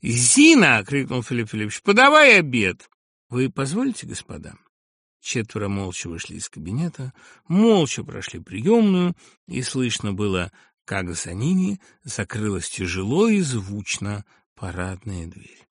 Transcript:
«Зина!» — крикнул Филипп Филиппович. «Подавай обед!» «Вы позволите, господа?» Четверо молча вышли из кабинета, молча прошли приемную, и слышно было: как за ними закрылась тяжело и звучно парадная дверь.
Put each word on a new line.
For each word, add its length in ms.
«Зина!» — 840
крикнул 360
Филипп 280
Филиппович. 320
«Подавай 560
обед!» 500
«Вы 220
позволите, 560
господа?» 480
Четверо 480
молча 400
вышли 280
из 120
кабинета, 640
молча 560
прошли 380
приемную, 760
и 160
слышно 500
было: 380
как 240
за 200
ними 460
закрылась 680
тяжело 600
и 140
звучно 840
парадная 720
дверь. 420